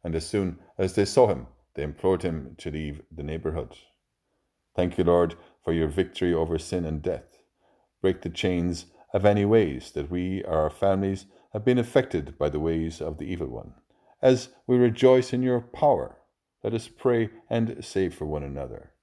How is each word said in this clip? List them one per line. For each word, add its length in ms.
and 120
as 100
soon 320
as 160
they 100
saw 220
him, 180
they 80
implored 400
him 340
to 140
leave 400
the 100
neighborhood. 560
Thank 220
you, 60
Lord, 320
for 120
your 160
victory 440
over 240
sin 280
and 160
death. 360
Break 200
the 80
chains 560
of 120
any 180
ways 480
that 180
we 340
or 100
our 160
families 560
have 140
been 120
affected 600
by 100
the 140
ways 400
of 160
the 80
evil 240
one. 240
As 280
we 100
rejoice 560
in 100
your 160
power, 580
let 100
us 140
pray 420
and 340
say 260
for 160
one 180
another. 600